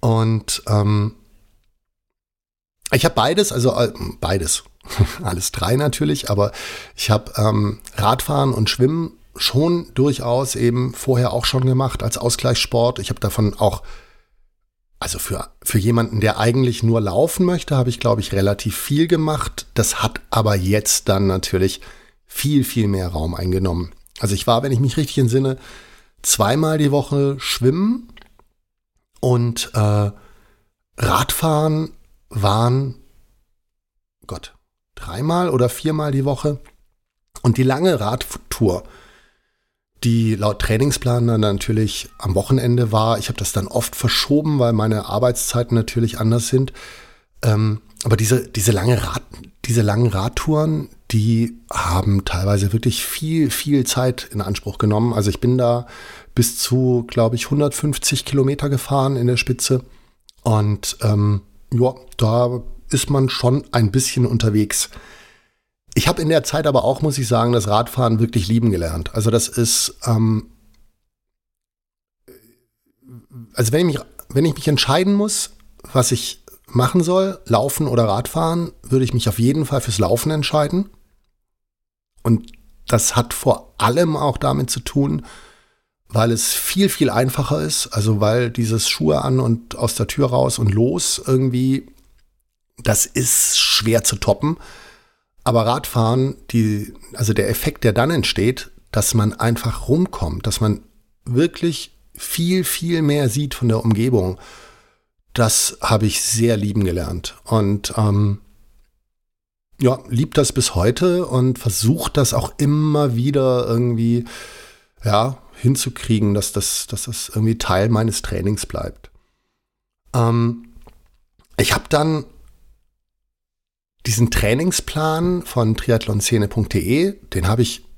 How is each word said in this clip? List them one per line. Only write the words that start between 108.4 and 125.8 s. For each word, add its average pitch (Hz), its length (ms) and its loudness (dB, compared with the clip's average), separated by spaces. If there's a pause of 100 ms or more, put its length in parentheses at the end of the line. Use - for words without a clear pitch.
ja, 127 280 2
lieb 120 260 0
das 143 180 2
bis - 220 -2
heute 175 520 2
und 127 320 2
versuch 113 500 0
das - 260 0
auch - 240 -2
immer 147 560 2
wieder 131 520 0
irgendwie, 117 580 0 (800)
ja, 113 340 2 (220)
hinzukriegen, 117 760 0
dass 104 180 -4
das, - 340 -4
dass - 180 -8
das - 240 -10
irgendwie 110 300 0
Teil 98 300 0
meines 113 340 0
Trainings 98 440 -4
bleibt. - 440 -10 (1040)
Ähm, 117 540 0 (880)
ich - 180 2
hab - 160 -4
dann 156 340 0 (1800)
diesen 113 240 2
Trainingsplan 156 1120 0
von 113 340 0
triathlonszene 107 720 0